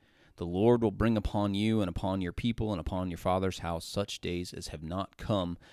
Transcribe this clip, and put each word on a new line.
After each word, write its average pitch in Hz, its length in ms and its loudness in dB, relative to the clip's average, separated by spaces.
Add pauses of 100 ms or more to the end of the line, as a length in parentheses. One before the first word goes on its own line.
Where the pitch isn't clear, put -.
(380)
The 90 80 -6
Lord 107 360 6
will 110 100 4
bring 110 260 2
upon 101 380 0
you 110 260 2
and 90 80 0
upon 95 320 -2
your 87 100 -2
people 113 400 -2
and 92 80 -2
upon 92 320 -4
your 82 60 -6
father's 92 420 0
house 82 240 -4
such - 380 -4
days 87 320 -4
as - 160 -10
have 76 120 -10
not 87 360 -6
come 90 400 0 (160)